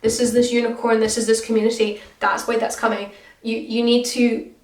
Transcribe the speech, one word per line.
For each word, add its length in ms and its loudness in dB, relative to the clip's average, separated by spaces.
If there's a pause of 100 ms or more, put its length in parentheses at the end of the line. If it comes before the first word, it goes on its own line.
This 200 0
is 120 2
this 200 2
unicorn, 480 0
this 180 0
is 80 -2
this 180 2
community. 560 0 (200)
That's 260 -2
why 100 -2
that's 200 -2
coming. 340 -4 (320)
You, 140 -4
you 260 -4
need 240 4
to 460 0 (120)